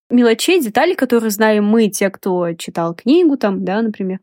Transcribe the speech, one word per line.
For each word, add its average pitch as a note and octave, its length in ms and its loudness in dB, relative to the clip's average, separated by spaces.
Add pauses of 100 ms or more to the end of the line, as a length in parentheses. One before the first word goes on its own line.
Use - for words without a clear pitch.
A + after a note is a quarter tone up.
(120)
мелочей, B3 500 2
деталей, C4+ 340 0
которые A#3 360 0
знаем G#3+ 340 2
мы, A3 220 2
те, G3 220 -2
кто F3+ 440 -4
читал E3+ 400 -6
книгу, C#4+ 440 2
там, G3 280 -2
да, G3 160 -2
например. G3 420 -6